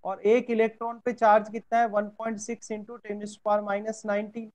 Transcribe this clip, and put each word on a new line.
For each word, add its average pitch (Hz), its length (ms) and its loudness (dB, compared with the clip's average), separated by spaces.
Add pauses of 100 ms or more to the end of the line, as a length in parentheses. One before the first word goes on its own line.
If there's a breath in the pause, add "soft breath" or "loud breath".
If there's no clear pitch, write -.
और 185 180 -6
एक 240 280 2
electron 226 540 0
पे 247 80 0
charge 214 380 6
कितना 226 280 -4
है, 233 100 4
one 208 200 -2 (100)
point 226 220 -6
six 226 320 -10
into 214 280 -10
ten 208 220 -10
raise 208 140 -12
to - 120 -6
power 208 200 4
minus 214 380 -4
nineteen। 214 480 -4